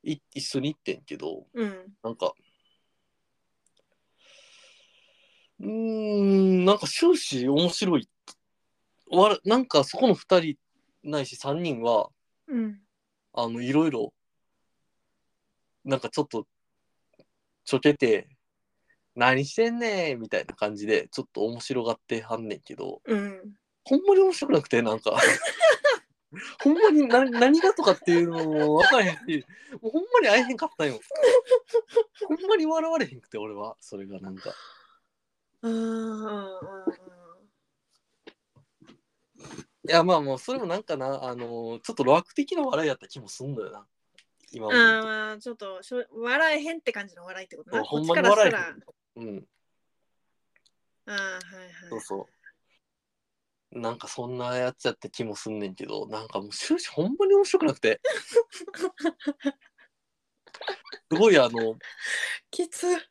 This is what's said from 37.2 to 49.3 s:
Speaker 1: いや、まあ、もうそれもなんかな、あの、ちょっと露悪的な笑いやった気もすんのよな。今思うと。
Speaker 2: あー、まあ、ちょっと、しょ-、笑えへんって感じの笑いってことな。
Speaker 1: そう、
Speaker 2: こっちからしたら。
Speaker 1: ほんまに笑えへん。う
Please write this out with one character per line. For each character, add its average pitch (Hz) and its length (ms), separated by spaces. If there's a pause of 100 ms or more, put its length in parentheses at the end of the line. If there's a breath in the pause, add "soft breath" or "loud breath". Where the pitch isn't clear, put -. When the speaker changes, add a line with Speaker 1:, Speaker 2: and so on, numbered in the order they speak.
Speaker 1:
い - 20
や、 165 120
ま 180 120
あ、 156 60
も 139 140
う 127 40
そ - 140
れ 269 60
も 208 80
な 175 100
ん 214 60
か 160 120
な、 135 280
あ 123 120
の、 117 480
ち - 60
ょ 226 40
っ - 20
と - 80
露 139 120
悪 - 180
的 285 220
な 330 80
笑 202 220
い - 20
や 131 80
っ - 20
た - 100
気 - 120
も 107 80
す - 160
ん 143 120
の 110 60
よ 90 100
な。 101 140 (680)
今 220 160
思 226 80
う 240 40
と。 233 80
Speaker 2:
あ - 20 (120)
ー、 - 20
ま 214 300
あ、 208 40
ち 226 120
ょ 233 40
っ 220 40
と、 190 240
し - 120
ょ-、 247 180
笑 285 460
え 294 40
へ 320 120
ん 339 40
っ 311 40
て 240 100
感 202 160
じ - 80
の 175 100
笑 185 180
い - 20
っ - 40
て - 80
こ - 60
と - 80
な。 - 80
Speaker 1:
そ - 40
う、 - 40
Speaker 2:
こ 151 100
っ 156 80
ち 160 80
か 311 80
ら 240 100
し 208 120
た 180 80
ら。 208 120
Speaker 1:
ほ 165 80
ん - 40
ま - 0
に - 100
笑 - 0 (300)
え - 40
へ - 40
ん。 - 40
う 107 120